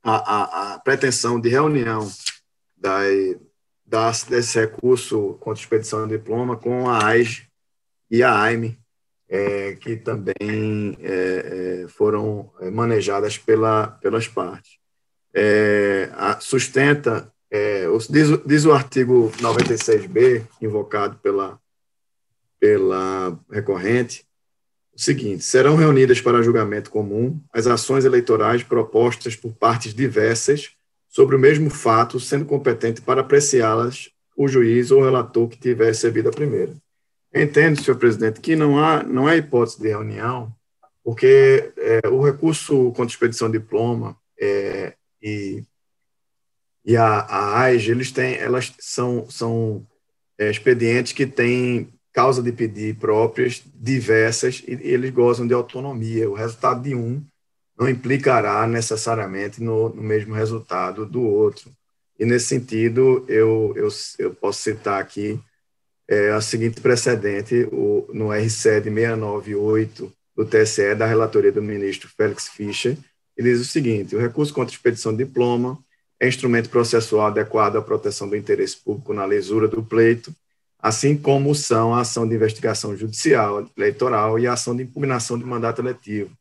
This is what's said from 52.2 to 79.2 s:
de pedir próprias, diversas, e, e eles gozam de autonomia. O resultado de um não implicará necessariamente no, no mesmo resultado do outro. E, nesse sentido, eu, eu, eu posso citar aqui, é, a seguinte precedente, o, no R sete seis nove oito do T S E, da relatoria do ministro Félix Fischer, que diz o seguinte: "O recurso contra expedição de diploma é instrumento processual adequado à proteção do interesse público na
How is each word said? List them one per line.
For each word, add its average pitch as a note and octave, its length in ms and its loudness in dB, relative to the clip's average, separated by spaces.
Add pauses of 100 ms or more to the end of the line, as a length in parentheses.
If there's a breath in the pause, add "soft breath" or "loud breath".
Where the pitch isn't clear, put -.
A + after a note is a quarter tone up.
de A#2+ 120 -4
pedir A2 420 -6
próprias, A2+ 640 0 (120)
diversas, A#2 920 0
e, B2+ 100 -8
e - 180 -2
eles B2+ 160 0
gozam A#2+ 360 2
de A#2+ 80 2
autonomia. A#2 760 -4
O G2 60 -6
resultado A#2+ 480 -4
de C3+ 120 -6
um A#2+ 260 -6 (560)
não B2+ 120 0
implicará A#2 760 0
necessariamente A2 960 -4
no, A2+ 280 0
no A2 120 -12
mesmo G#2+ 320 -2
resultado G#2+ 720 -6
do B2+ 160 -6
outro. G#2+ 480 0 (480)
E, G#2+ 60 -4
nesse A#2+ 220 2
sentido, B2 840 2
eu, A2 480 2
eu, G#2 140 -2 (300)
eu F#2 140 -2
posso - 280 -6
citar G#2 400 -4
aqui, G#2 360 -8 (720)
é, G#2 220 2
a G#2+ 100 0
seguinte A2+ 420 -4
precedente, A2+ 880 0
o, G#2 420 -2
no G#2+ 180 -4
R G#2+ 160 -2
sete G#2+ 460 0
seis A2+ 240 0
nove G#2 380 -6
oito G#2+ 580 -2 (220)
do A2 100 -2
T A2 140 2
S G#2+ 200 2
E, G2+ 140 2
da A2 140 0
relatoria A2 440 2
do G#2 120 -4
ministro G2+ 520 -6
Félix G#2 320 -2
Fischer, G#2+ 480 -6 (400 soft breath)
que - 60 -8
diz A#2+ 180 2
o B2 60 -4
seguinte: A2 500 -2
"O G#2+ 40 0
recurso C#3+ 340 -2
contra A#2+ 180 -4
expedição A#2 400 -2
de A#2 140 -2
diploma B2 540 0 (400)
é B2 80 2
instrumento A#2+ 420 0
processual A2+ 560 2
adequado G#2+ 520 0
à G#2+ 40 0
proteção G#2 480 -4
do G#2 60 -2
interesse - 420 -2
público G#2 360 -8
na G2+ 120 -4